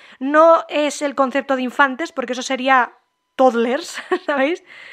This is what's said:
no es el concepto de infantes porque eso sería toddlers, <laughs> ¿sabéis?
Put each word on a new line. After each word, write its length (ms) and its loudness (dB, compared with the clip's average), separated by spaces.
no 480 4
es 360 -4
el 100 -4
concepto 420 -2
de 60 -4
infantes 500 -2
porque 220 -8
eso 80 -8
sería 520 0
toddlers, 680 0
<laughs> 140 -4
¿sabéis? 380 -2